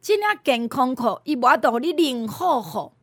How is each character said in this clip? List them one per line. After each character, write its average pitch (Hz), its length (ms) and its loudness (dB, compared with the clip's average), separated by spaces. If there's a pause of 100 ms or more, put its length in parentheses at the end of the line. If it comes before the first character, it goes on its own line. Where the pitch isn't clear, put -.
真 415 200 0
正 415 240 -2
健 233 240 0
康 254 260 0
裤， 233 300 -2
伊 302 100 -2
无 247 60 -4
法 254 160 4
度 302 160 2
互 233 80 -2
你 320 120 -2
冷 254 360 0
乎 294 340 0
乎 165 300 -8 (100)